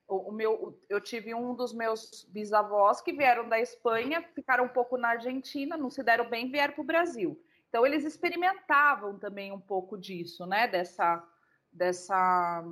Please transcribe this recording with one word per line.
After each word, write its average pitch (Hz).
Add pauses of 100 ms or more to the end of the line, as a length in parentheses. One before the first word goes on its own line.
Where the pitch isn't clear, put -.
o, 190
o -
meu, 220
o, - (100)
eu 202
tive 226
um 247
dos 240
meus 226
bisavós 208
que 339
vieram 247
da 226
Espanha, 240
ficaram 254
um 247
pouco 247
na 233
Argentina, 262
não 269
se 254
deram 233
bem, 240
vieram 285
pro 302
Brasil. 262 (280)
Então, 233
eles 285
experimentavam 294
também 196
um 196
pouco 190
disso, 180
né? 202
Dessa, 175 (480)
dessa, 180